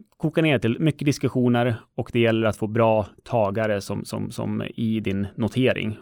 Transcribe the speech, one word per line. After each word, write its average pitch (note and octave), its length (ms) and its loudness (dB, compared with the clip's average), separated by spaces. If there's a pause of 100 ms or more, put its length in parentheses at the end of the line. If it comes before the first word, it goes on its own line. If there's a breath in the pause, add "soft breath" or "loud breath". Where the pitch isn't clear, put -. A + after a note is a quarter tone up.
(180)
koka D#3+ 240 -2
ner D3+ 180 4
till, A#2 200 0
mycket D3+ 260 0
diskussioner B2 720 2 (200)
och B2 180 -6
det A#2+ 60 2
gäller A2+ 280 4
att G#2 100 -2
få G#2+ 100 -4
bra A2 380 2 (180)
tagare G#2+ 580 0
som, G#2 240 -8
som, G#2 260 -6
som G#2+ 320 -4 (120)
i A2 240 -2
din G2 360 -2
notering A2 680 0